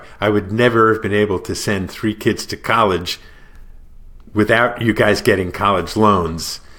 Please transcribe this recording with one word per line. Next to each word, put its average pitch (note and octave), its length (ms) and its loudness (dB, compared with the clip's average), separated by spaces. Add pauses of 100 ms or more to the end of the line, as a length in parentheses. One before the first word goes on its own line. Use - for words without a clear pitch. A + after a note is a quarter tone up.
(200)
I G#2 100 0
would G2 220 0
never A2+ 420 4
have A2 80 -4
been G2+ 120 -4
able G#2 260 0
to - 160 -8
send F#2+ 360 -4
three G#2+ 240 -4
kids - 320 -2
to G2+ 100 -10
college G2 640 0 (1120)
without A#2 480 2
you A2+ 120 0
guys G#2+ 280 2
getting F#2 300 0
college F#2+ 440 -2
loans F2+ 640 0 (200)